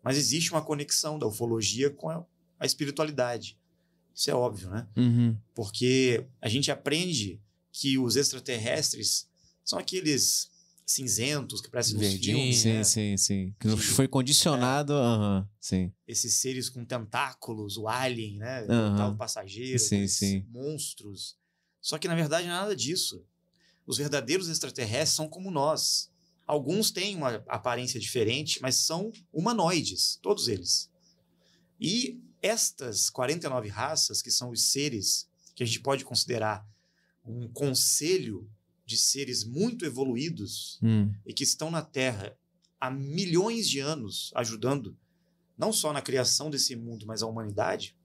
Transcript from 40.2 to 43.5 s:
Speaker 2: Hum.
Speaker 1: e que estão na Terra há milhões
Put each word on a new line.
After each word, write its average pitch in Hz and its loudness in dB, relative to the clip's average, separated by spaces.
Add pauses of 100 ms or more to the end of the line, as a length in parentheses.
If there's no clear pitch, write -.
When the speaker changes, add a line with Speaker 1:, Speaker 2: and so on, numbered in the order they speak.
Speaker 2:
Hum. 107 4 (140)
Speaker 1:
e 117 -12
que - -4
estão 156 -2
na 160 -2
Terra 123 -4 (440)
há 131 -4
milhões 175 0